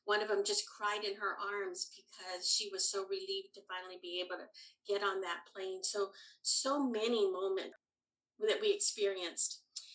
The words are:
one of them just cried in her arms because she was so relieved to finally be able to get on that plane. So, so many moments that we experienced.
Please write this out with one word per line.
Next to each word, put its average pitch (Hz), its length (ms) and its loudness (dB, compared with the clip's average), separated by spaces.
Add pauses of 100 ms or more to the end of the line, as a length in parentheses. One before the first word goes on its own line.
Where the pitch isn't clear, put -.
one 208 160 4
of 214 80 -2
them 202 140 4
just 202 220 2
cried 208 380 -2
in 196 120 -2
her 208 220 -4
arms 196 560 -4
because 185 560 -6
she 208 240 2
was 190 160 2
so 196 160 0
relieved 190 480 -4
to 196 160 -18
finally 185 320 -8
be 175 240 -4
able 180 160 -6
to - 80 -14 (380)
get 202 160 2
on 190 180 2
that 175 320 -4
plane. 190 300 -4
So, 202 260 0 (320)
so 269 480 4
many 220 400 4
moments 190 480 0 (600)
that 214 220 2
we 208 100 6
experienced. 196 880 0 (340)